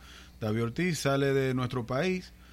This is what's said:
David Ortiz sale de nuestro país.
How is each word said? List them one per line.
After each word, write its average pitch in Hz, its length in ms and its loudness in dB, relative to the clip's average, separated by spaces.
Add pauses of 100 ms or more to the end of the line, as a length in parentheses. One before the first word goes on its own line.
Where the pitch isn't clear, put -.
(400)
David 110 220 0
Ortiz 156 360 0
sale 139 360 2
de 131 180 2
nuestro 127 320 -2
país. 180 480 -2 (200)